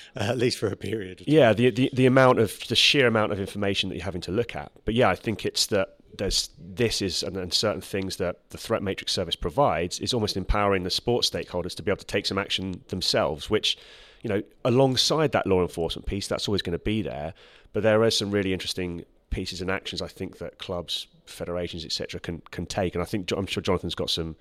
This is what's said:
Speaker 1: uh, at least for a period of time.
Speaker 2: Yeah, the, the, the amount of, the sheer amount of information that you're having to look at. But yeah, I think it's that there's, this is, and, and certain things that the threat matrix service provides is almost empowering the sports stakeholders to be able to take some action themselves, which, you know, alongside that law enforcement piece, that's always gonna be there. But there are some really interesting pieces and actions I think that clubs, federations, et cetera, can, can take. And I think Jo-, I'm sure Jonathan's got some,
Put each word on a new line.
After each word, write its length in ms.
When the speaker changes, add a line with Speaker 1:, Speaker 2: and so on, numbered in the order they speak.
Speaker 1:
uh, 80
at 120
least 220
for 80
a 100
period 440
of 60
time. 80
Speaker 2:
Yeah, 200
the, 160
the, 240
the 120
amount 320
of, 200
the 80
sheer 300
amount 260
of 80
information 480
that 80
you're 80
having 180
to 100
look 240
at. 160
But 100
yeah, 140
I 60
think 320
it's 200
that 300
there's, 420
this 440
is, 200
and, 140
and 180
certain 280
things 340
that 240
the 80
threat 240
matrix 300
service 240
provides 640
is 120
almost 240
empowering 460
the 80
sports 400
stakeholders 460
to 80
be 60
able 80
to 80
take 200
some 120
action 500
themselves, 600
which, 300
you 60
know, 140
alongside 680
that 140
law 160
enforcement 440
piece, 200
that's 220
always 140
gonna 180
be 220
there. 300
But 120
there 180
are 80
some 220
really 200
interesting 520
pieces 300
and 100
actions 320
I 60
think 300
that 200
clubs, 480
federations, 580
et 80
cetera, 260
can, 320
can 160
take. 300
And 60
I 40
think 200
Jo-, 100
I'm 100
sure 160
Jonathan's 320
got 160
some, 300